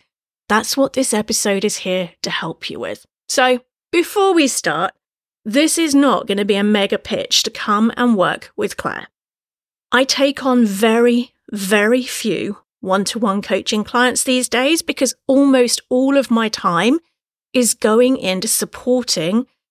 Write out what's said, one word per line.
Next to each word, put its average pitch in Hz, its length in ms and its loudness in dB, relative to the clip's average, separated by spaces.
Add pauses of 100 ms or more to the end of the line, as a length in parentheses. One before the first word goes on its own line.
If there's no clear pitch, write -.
(480)
That's 220 280 -2
what 269 160 0
this 269 200 -2
episode 214 520 -2
is 208 140 -4
here 185 340 -6 (100)
to 208 80 -6
help - 400 -8
you - 80 -12
with. - 260 -10 (240)
So, 254 320 0 (300)
before 392 420 0
we 330 140 4
start, 170 460 -4 (520)
this 285 340 0
is 311 160 0
not 277 340 2
gonna 202 160 -2
be 202 100 0
a 196 80 0
mega 208 360 0
pitch - 440 -2
to 214 80 -6
come 214 460 0
and 240 200 2
work 165 400 -2
with - 200 -6
Claire. - 320 -8 (840)
I 247 140 2
take 277 400 0
on 247 200 4
very, 233 680 2 (160)
very 214 540 2
few 202 540 -6 (220)
one-to-one 196 640 -2
coaching 214 420 -2
clients 247 380 0
these 254 260 0
days 277 340 0
because - 320 -2 (120)
almost 262 640 4
all 269 280 2
of 269 140 2
my 226 180 2
time 208 520 0 (520)
is 247 220 2
going 247 420 4
into 185 320 -4
supporting 226 1000 -2 (240)